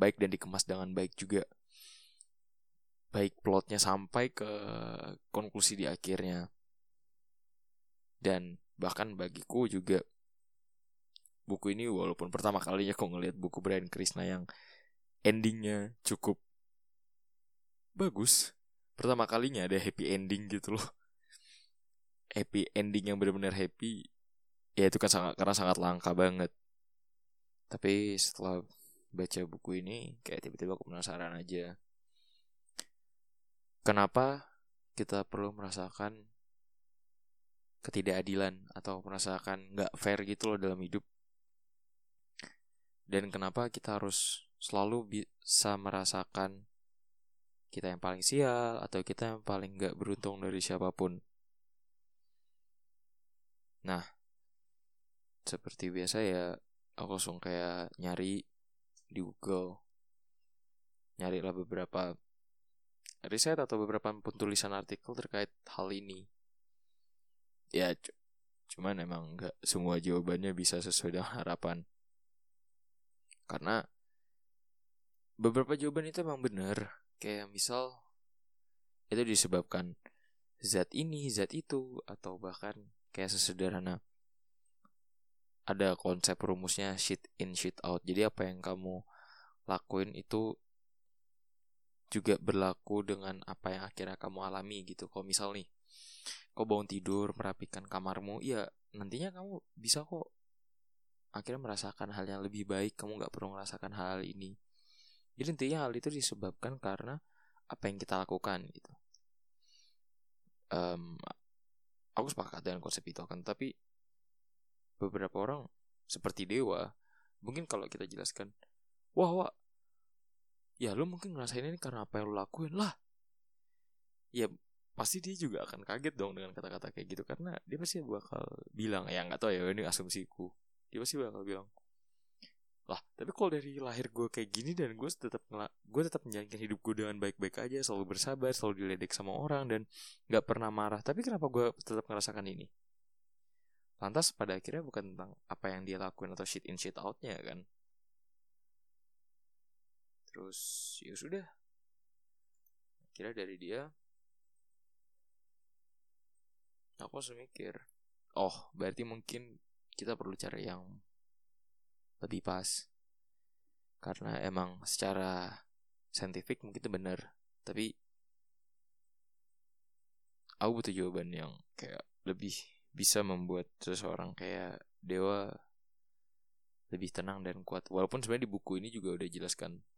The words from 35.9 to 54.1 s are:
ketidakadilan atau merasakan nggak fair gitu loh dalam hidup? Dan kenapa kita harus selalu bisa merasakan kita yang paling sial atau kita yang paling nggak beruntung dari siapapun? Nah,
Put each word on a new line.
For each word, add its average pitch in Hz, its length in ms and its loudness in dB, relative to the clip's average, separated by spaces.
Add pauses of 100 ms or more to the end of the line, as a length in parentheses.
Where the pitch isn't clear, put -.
ketidakadilan 95 880 2
atau 95 320 -4
merasakan 95 640 -2
nggak 98 240 0
fair 101 320 4
gitu 104 240 0
loh 104 80 2
dalam 95 240 0
hidup? 90 240 -4 (2000)
Dan 98 240 2
kenapa 95 400 0
kita 104 320 -2
harus - 560 0
selalu 104 640 2
bisa - 560 4
merasakan 95 880 0 (1000)
kita - 220 0
yang 87 80 -2
paling 92 240 0
sial 120 560 4
atau 95 240 -2
kita 113 320 -2
yang 107 80 -12
paling 98 340 0
nggak 95 220 0
beruntung 98 420 -2
dari 95 240 0
siapapun? 92 560 0 (2750)
Nah, 92 160 2 (1400)